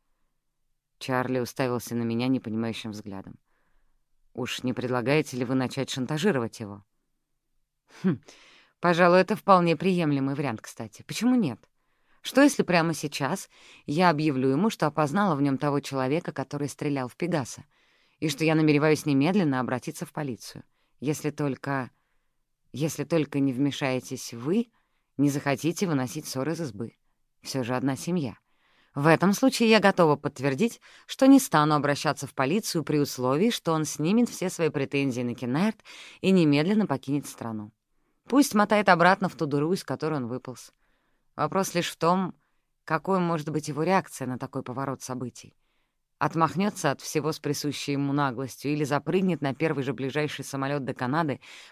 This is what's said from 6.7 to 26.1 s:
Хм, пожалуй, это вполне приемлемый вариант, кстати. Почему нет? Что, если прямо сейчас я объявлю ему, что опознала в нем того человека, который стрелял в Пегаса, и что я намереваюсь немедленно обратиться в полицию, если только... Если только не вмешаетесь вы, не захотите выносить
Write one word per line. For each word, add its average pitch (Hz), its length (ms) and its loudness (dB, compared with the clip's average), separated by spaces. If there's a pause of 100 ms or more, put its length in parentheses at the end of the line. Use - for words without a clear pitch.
Хм, 165 180 0 (580)
пожалуй, 175 420 6
это 190 140 0
вполне 175 400 4
приемлемый 147 600 0
вариант, 127 260 -4
кстати. - 460 -14
Почему 240 280 0
нет? 160 240 0 (640)
Что, - 220 4
если 285 200 4
прямо 170 300 2
сейчас 147 560 -4 (380)
я 170 240 4
объявлю 143 380 2
ему, 165 200 2
что - 160 -2
опознала 151 500 0
в 139 60 0
нем 139 160 2
того 143 220 0
человека, 135 520 -4
который 139 380 -6
стрелял 143 380 -4
в - 80 -18
Пегаса, 165 500 -4 (540)
и 160 100 -2
что 151 140 -4
я 156 120 4
намереваюсь 151 500 4
немедленно 147 540 2
обратиться 127 460 -6
в - 60 -14
полицию, - 520 -10 (360)
если 147 320 -4
только... 139 600 -4 (800)
Если 143 320 -4
только 151 340 -2
не 139 140 0
вмешаетесь 131 800 -4
вы, 156 360 -2 (480)
не 143 120 4
захотите 143 580 -2
выносить 143 400 -4